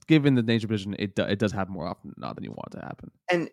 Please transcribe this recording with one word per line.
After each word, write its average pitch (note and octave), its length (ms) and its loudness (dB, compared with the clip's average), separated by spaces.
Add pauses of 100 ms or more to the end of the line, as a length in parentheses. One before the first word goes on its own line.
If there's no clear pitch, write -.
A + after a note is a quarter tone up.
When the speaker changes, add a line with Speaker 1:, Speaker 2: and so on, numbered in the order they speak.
Speaker 1:
given C#3+ 280 6
the A#2+ 80 4
nature A2+ 240 2
of G2+ 40 -2
position, G2+ 280 -2
it G2+ 180 -4
do-, G#2 80 2
it G2+ 140 0
does G#2 140 2
happen F#2+ 220 -4
more E2+ 120 -6
often F2+ 240 -10
than - 100 -18
not A#1+ 140 -8
than - 100 -12
you - 60 -10
want - 220 -10
it - 60 -12
to - 60 -12
happen. - 260 -14 (200)
Speaker 2:
And, F3 220 0